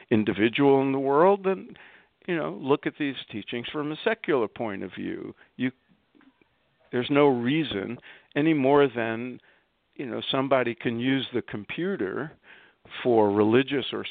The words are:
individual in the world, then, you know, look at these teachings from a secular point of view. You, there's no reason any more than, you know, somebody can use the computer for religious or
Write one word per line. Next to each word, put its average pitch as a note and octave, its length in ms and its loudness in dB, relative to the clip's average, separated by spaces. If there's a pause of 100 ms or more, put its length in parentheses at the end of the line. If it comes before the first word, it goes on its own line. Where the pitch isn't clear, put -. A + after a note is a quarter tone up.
(120)
individual A2+ 720 4
in C3+ 100 -2
the C3+ 80 -2
world, D#3 440 4
then, F#3+ 260 -4 (580)
you F3+ 80 -2
know, D#3 260 -6
look C#3+ 240 0
at D3+ 140 -4
these C#3 160 -4 (160)
teachings A#2 400 -8
from D3+ 200 -6
a D3+ 120 -10
secular D#3+ 440 0
point G2+ 360 -8
of F#2 100 -10
view. F#2+ 400 -10 (220)
You, B2+ 160 -4 (1200)
there's B2 180 -2
no C#3+ 180 6
reason A#2+ 720 0 (380)
any D#3 180 2
more C#3+ 400 4
than, A#2 460 -6 (560)
you D3 100 -8
know, A2+ 160 -6 (100)
somebody C3 440 2
can A#2 240 -4
use C3 340 0
the A#2 100 -2
computer B2 880 -6 (720)
for A2 280 4
religious A#2 600 4
or G2 200 -8